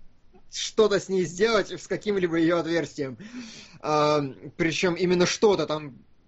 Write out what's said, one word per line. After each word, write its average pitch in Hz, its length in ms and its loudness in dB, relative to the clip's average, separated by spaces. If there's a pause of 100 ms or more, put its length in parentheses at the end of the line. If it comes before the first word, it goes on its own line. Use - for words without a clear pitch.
(520)
что-то 202 480 2
с - 100 -6
ней 185 160 0
сделать, 202 460 0
с 175 160 -12
каким-либо 180 500 -2
ее 170 220 4
отверстием. 147 580 -4 (640)
А, 151 400 2 (360)
причем 170 380 0
именно 180 320 2
что-то, 175 400 2
там 151 380 -8 (220)